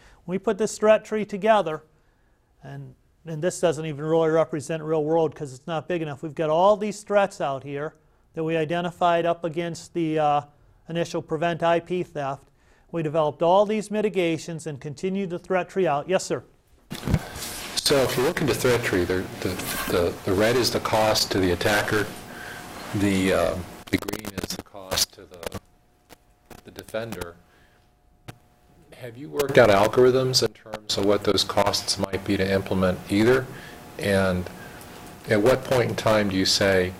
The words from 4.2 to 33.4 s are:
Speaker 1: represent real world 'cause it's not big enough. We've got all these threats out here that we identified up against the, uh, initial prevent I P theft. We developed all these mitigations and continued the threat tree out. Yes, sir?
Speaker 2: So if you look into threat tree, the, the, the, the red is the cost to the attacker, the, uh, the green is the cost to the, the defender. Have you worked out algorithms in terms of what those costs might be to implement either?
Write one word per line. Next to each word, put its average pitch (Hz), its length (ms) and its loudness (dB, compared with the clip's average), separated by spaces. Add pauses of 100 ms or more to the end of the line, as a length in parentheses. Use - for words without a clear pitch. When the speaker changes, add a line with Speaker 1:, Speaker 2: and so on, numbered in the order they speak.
Speaker 1:
represent 160 520 0
real 156 220 0
world 156 300 2
'cause 139 180 -12
it's 127 140 -18
not 160 200 -6
big 175 160 -2
enough. 143 200 -8
We've 156 120 -10
got 160 160 -2
all 185 260 6
these 202 260 -6
threats 202 380 2
out 139 220 -4
here 143 320 -8 (400)
that 160 100 -4
we 160 120 0
identified 170 720 2
up 170 180 0
against 170 480 -6
the, 156 260 0
uh, 147 220 2 (480)
initial 165 320 -2
prevent 165 420 -2
I 170 180 2
P 175 220 -4
theft. 139 460 -8 (440)
We 170 100 -4
developed 151 400 0
all 190 240 6
these 214 240 -2
mitigations 175 760 -2
and 143 140 -8
continued 185 500 -4
the 175 80 -6
threat 180 300 -2
tree 190 180 0
out. 147 220 -2
Yes, 185 160 0
sir? 143 200 -6 (1300)
Speaker 2:
So - 200 2
if 127 200 2
you 185 60 2
look 180 180 0
into 127 140 2
threat 120 280 2
tree, 92 220 2
the, 92 200 0 (160)
the, - 80 -4 (420)
the, 87 240 2 (100)
the 104 80 0
red 110 240 4
is 117 140 2
the - 100 -2
cost 110 520 2
to 104 80 2
the 92 120 4
attacker, 104 540 0 (880)
the, 95 380 2
uh, 85 220 2 (360)
the - 80 2
green - 320 -8 (120)
is - 140 -8
the - 60 -14
cost - 520 -4
to 101 80 -20
the, 85 380 -12 (1040)
the - 60 -20
defender. 98 680 -10 (1600)
Have 120 200 -16
you 151 140 -16
worked 143 260 0
out 117 140 10
algorithms 123 760 4
in - 60 -6
terms - 460 -8
of 101 80 0
what 101 180 4
those 98 180 2
costs - 560 0
might 98 260 -4
be 98 120 0
to 95 160 0
implement 95 460 0 (120)
either? 120 360 4 (520)